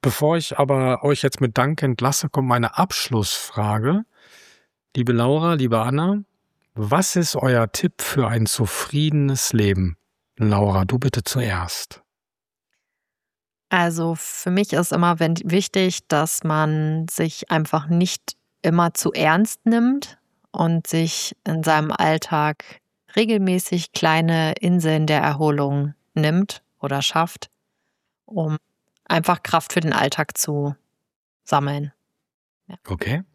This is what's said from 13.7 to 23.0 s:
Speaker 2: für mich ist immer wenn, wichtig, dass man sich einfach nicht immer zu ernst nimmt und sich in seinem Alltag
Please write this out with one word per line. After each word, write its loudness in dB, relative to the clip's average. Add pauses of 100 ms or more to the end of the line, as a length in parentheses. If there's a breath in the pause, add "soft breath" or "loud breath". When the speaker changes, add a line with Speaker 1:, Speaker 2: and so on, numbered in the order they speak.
Speaker 2:
für -8
mich 0
ist 2
immer 2
wenn, 2
wichtig, 0
dass 0
man 0
sich -4
einfach 0
nicht 0 (260)
immer 2
zu -2
ernst 2
nimmt 0 (320)
und 0
sich -2 (100)
in -4
seinem 2
Alltag 0 (500)